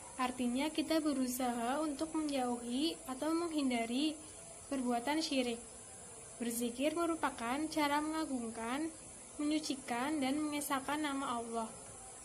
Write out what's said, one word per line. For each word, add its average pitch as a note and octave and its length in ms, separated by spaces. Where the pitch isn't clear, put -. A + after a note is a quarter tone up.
artinya B3+ 500
kita D#4 300
berusaha B3+ 800
untuk D#4 380
menjauhi B3+ 880
atau C#4 240
menghindari D4+ 880
perbuatan C4 560
syirik. A#3+ 400
Berzikir A#3+ 560
merupakan D4 580
cara D4 340
mengagungkan, C4+ 880
menyucikan, D4 800
dan C4 220
mengesahkan D4 580
nama C#4 400
Allah. A3+ 300